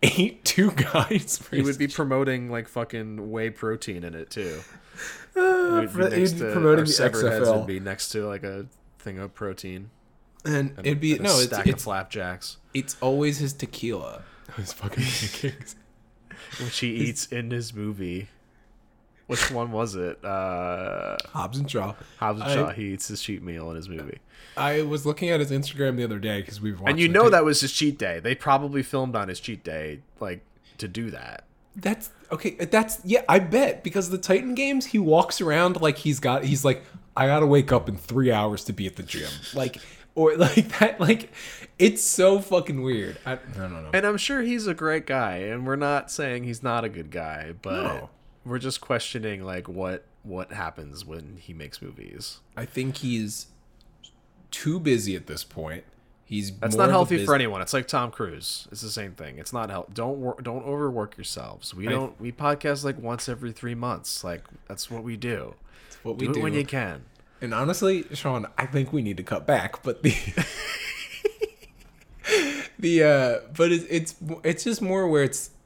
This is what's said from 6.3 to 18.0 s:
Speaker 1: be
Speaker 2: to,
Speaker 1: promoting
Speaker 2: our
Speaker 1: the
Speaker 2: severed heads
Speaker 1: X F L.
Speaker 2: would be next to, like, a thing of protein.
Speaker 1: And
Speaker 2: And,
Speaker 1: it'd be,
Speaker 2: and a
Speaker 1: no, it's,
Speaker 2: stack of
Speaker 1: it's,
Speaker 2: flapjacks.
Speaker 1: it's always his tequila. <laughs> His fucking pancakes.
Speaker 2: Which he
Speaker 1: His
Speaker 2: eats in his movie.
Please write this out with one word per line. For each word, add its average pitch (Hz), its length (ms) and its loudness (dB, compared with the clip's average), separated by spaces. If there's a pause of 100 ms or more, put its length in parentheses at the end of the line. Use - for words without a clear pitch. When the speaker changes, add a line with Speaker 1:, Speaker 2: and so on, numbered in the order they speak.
Speaker 1:
be 170 80 -4
Speaker 2:
to, - 120 -2
Speaker 1:
promoting 156 260 6
Speaker 2:
our 160 80 4
Speaker 1:
the 151 60 2
Speaker 2:
severed 127 320 4
heads 113 160 4
Speaker 1:
X - 20 4
F 120 120 6
L. 107 40 4
Speaker 2:
would 110 80 -2
be 95 120 -4
next 95 340 -6
to, 104 140 -2
like, 101 160 -6
a 98 240 -8 (320)
thing 95 200 -10
of 95 160 -10
protein. 95 560 -10 (560)
Speaker 1:
And 139 320 0
Speaker 2:
And, 117 80 -4
Speaker 1:
it'd 147 140 0
be, 156 120 2
Speaker 2:
and 147 80 0
a 190 40 -4
Speaker 1:
no, 190 120 6
it's, 127 120 4
Speaker 2:
stack 104 180 2
of - 80 6
Speaker 1:
it's, - 100 -8
Speaker 2:
flapjacks. 95 720 -6 (160)
Speaker 1:
it's 135 300 -6
always 143 340 2
his 139 160 -2
tequila. 113 680 -8 (160)
<laughs> - 180 -18
His 98 160 -8
fucking 101 320 -4
pancakes. - 720 -6 (880)
Speaker 2:
Which 120 160 -6
he 117 200 -2
Speaker 1:
His 113 100 0
Speaker 2:
eats - 180 -6
in 120 240 -6
his 117 240 -6
movie. 101 540 -6 (960)